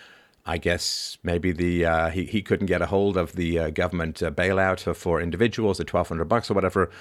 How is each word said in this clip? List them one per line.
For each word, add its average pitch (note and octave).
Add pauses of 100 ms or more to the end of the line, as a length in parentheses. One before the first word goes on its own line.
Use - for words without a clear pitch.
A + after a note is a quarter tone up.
(440)
I E2
guess -
maybe F2
the, F2
uh, E2
he, F2
he G2+
couldn't G2
get F2
a E2+
hold G2
of E2+
the, E2+
uh, D#2+
government, E2+
uh, E2
bailout F#2+
for, E2+
for E2
individuals, G2
the E2+
twelve F2
hundred E2
bucks G#2+
or A2
whatever. F#2 (100)